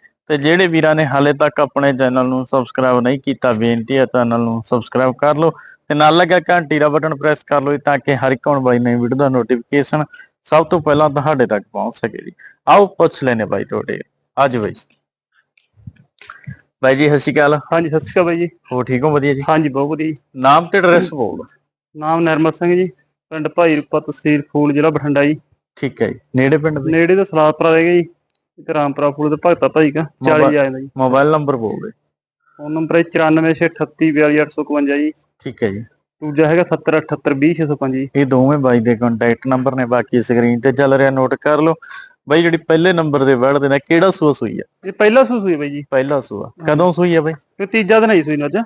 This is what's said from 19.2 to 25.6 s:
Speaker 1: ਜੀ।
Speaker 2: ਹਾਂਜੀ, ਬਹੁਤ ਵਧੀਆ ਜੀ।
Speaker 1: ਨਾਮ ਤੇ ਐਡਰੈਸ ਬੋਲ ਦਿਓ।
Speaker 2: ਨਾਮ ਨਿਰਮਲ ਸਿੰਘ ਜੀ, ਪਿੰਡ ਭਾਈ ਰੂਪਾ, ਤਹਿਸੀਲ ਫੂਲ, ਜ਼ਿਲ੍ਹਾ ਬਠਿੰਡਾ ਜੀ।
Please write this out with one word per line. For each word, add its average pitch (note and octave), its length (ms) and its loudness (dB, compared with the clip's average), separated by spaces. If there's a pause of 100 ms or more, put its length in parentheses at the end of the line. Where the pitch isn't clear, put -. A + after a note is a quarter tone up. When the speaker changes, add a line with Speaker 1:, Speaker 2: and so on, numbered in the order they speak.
Speaker 1:
ਜੀ। C3+ 140 -8
Speaker 2:
ਹਾਂਜੀ, D#3 200 0
ਬਹੁਤ C#3 200 -4
ਵਧੀਆ D#3 180 -6
ਜੀ। D#3 100 -6 (200)
Speaker 1:
ਨਾਮ C#3+ 280 4
ਤੇ G3 140 -2
ਐਡਰੈਸ F3 320 2
ਬੋਲ A2+ 260 -6
ਦਿਓ। D#2 80 -14 (520)
Speaker 2:
ਨਾਮ D#3+ 240 -2
ਨਿਰਮਲ D#3+ 320 0
ਸਿੰਘ F3 220 0
ਜੀ, F3+ 160 0 (400)
ਪਿੰਡ D#3 180 -6
ਭਾਈ E3 280 2
ਰੂਪਾ, D3+ 240 -4
ਤਹਿਸੀਲ D3+ 420 -2 (100)
ਫੂਲ, D3 200 0
ਜ਼ਿਲ੍ਹਾ D3+ 180 2
ਬਠਿੰਡਾ C#3+ 340 0
ਜੀ। D3+ 160 -2 (360)